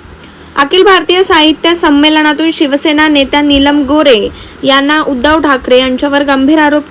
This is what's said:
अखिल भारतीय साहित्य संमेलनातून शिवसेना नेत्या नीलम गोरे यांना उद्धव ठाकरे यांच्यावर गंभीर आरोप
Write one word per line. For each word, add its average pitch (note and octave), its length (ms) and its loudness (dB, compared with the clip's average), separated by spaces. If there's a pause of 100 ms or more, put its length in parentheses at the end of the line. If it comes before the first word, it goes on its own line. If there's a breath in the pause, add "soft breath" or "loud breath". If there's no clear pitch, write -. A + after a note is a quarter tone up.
(560 loud breath)
अखिल C#4+ 280 0
भारतीय F#4 400 2
साहित्य D#4+ 500 0
संमेलनातून D#4 800 0
शिवसेना D4+ 560 -2
नेत्या C#4+ 340 0
नीलम C#4+ 420 0
गोरे C4 460 0 (340 loud breath)
यांना C#4 380 0
उद्धव C#4+ 380 -2
ठाकरे C4 400 0
यांच्यावर C#4 440 -2
गंभीर C#4 360 0
आरोप D4 300 0